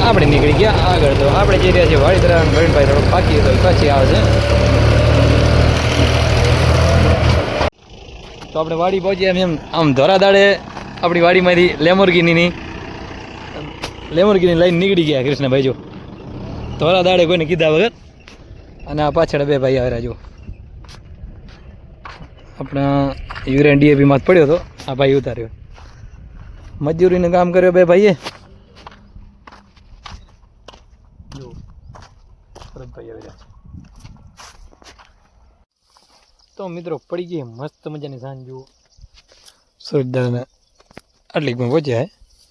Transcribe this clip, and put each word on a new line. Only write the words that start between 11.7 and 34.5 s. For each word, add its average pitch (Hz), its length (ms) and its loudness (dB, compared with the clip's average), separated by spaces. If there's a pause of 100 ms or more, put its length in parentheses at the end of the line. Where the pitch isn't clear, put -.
Lamborghini-ની, 175 640 2 (1700)
Lamborghini 185 380 2
લઈને 170 240 2
નીકળી 190 260 0
ગયા 143 180 0
કૃષ્ણભાઈ. 139 400 -2
જો 131 120 -2 (1040)
ધોરા 180 240 0
દાડે 180 240 2
કોઈને 170 180 -2
કીધા 160 300 0
વગર. 196 180 0 (960)
અને 151 160 -6
આ 147 80 -2
પાછળ 151 340 -2
બે 143 140 0
ભાઈ 131 180 -2
આવ્યા, 123 240 -4
જો 117 120 -10 (2500)
આપણા 139 320 -4 (560)
યુરિયા 143 260 4
ડી 143 140 4
એ 147 60 6
પી 139 100 4
માં 139 140 4
જ - 60 -8
પડ્યો 180 200 4
હતો, 156 160 0 (280)
આ 135 60 -8
ભાઈ 139 200 0
ઉતાર્યો. 120 360 -6 (1300)
મજૂરીનું 175 520 0
કામ 180 200 2
કર્યો 180 200 2
બે 180 120 4
ભાઈએ. 185 280 4 (3250)
જો 135 100 -18 (1300)
ભરતભાઈ 120 360 -20
આવી 110 100 -20
રહ્યા 101 160 -20
છે. - 100 -20 (3000)